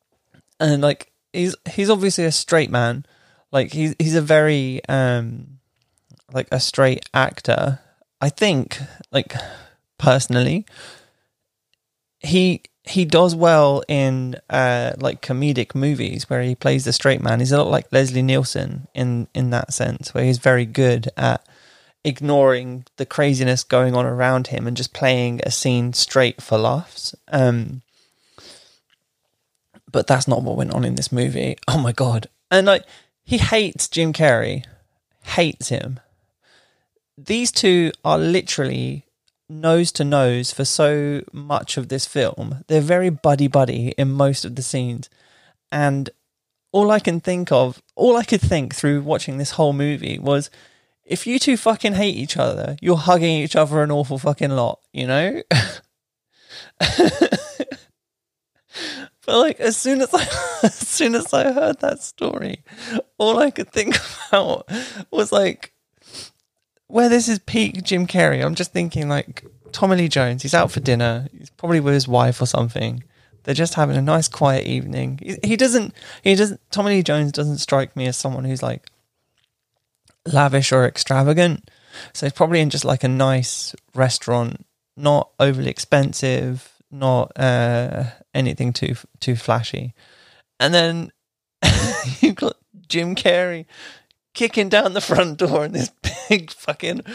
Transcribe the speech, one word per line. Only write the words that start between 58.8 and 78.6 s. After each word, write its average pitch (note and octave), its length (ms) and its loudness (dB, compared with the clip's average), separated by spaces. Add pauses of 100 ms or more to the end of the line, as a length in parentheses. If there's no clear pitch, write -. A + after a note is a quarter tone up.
But, A3+ 140 0
like, D#4 220 2
as A3 160 -2
soon C4 240 -2
as C4 120 -2
I, - 140 2 (200)
<laughs> - 180 -10
as G#3+ 100 4
soon - 400 -2
as A3+ 180 -4
I C4+ 200 2
heard C#4 260 0
that - 240 -4
story, - 600 -8 (540)
all A3 200 2
I D4 140 2
could - 180 -8
think A3 260 -2 (180)
<laughs> - 140 -16
about - 400 0 (440)
was, G#3+ 180 -2
like, - 420 -2 (1160)
where A#3+ 200 4
this A#3 200 4
is G#3+ 100 0
peak F#3 460 -2
Jim F3+ 220 0
Carrey. D3 380 2
I'm D#3 120 -2
just F3 160 -6
thinking, E3 360 -4
like, - 360 -6 (260)
Tommy F#3+ 260 2
Lee E3+ 120 2
Jones, B2+ 340 -2
he's C#3 120 -4
out F3 180 2
for - 80 -6
dinner. A#2+ 560 0
He's D#3 140 -20
probably E3+ 280 -2
with C#3+ 160 2
his C3+ 140 0
wife B2 340 2
or B2 40 0
something. A#2+ 580 -2 (400)
They're C#3 100 -2
just E3 200 -2
having C#3+ 220 0
a C3+ 60 0
nice, D#3 240 2
quiet C3+ 400 0
evening. C3 560 -6
He, F#3+ 200 -10
he G#3+ 140 0
doesn't, A#3+ 380 2 (280)
he G3 120 4
doesn't, G3+ 260 0 (100)
Tommy G3+ 260 0
Lee F#3 60 2
Jones D3+ 280 0
doesn't D3 280 -2
strike - 360 -2
me C3 120 -4
as B2+ 100 -4
someone C3 280 -6
who's, C3 180 -4